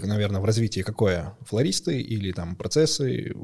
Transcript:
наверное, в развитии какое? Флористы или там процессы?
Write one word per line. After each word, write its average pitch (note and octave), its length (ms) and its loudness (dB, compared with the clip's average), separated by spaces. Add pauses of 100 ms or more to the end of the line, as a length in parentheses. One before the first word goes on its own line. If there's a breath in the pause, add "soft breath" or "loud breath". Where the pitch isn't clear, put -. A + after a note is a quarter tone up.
наверное, G2+ 360 0
в G2+ 40 0
развитии G#2+ 360 2
какое? F#2+ 600 0
Флористы D3 600 0
или G2 300 -4
там F2 240 -6
процессы? C#3 760 0 (100)